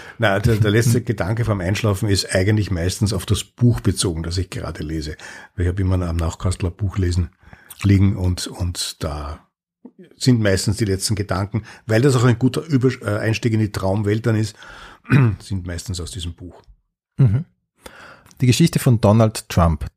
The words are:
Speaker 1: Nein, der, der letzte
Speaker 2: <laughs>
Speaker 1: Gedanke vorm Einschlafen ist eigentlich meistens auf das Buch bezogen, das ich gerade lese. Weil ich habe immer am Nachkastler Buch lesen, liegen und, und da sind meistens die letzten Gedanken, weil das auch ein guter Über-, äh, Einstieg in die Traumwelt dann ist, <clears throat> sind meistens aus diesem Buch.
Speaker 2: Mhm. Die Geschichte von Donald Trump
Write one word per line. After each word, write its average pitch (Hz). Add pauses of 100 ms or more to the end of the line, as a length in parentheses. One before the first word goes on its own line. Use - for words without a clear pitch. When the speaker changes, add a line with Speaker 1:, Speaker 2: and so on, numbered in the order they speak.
(180)
Speaker 1:
Nein, 104
der, 113
der 104
letzte 117
Speaker 2:
<laughs> -
Speaker 1:
Gedanke 107
vorm 104
Einschlafen 101
ist 98
eigentlich 101
meistens 95
auf 90
das -
Buch 120
bezogen, 87
das 82
ich 92
gerade -
lese. 78 (400)
Weil 90
ich 87
habe 92
immer 92
am 85
Nachkastler 85
Buch 95
lesen, 87 (520)
liegen 98
und, 90
und -
da 73 (680)
sind 123
meistens 98
die 120
letzten 95
Gedanken, 98 (220)
weil 113
das 139
auch 120
ein 120
guter 127
Über-, 131
äh, 104
Einstieg 110
in 110
die 104
Traumwelt 104
dann 113
ist, 107 (480)
<clears throat> 120
sind 92
meistens 87
aus 82
diesem 82
Buch. - (540)
Speaker 2:
Mhm. 131 (960)
Die 127
Geschichte 143
von 120
Donald 107
Trump 82 (100)